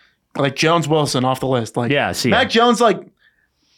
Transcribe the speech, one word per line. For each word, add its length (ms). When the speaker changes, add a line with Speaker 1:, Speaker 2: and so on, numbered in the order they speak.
Speaker 1:
Like, 200
Jones, 300
Wilson 380
off 160
the 80
list. 280
Like, 140
Speaker 2:
Yeah, 220
see 180
ya. 60
Speaker 1:
Mac 140
Jones, 300
like, 200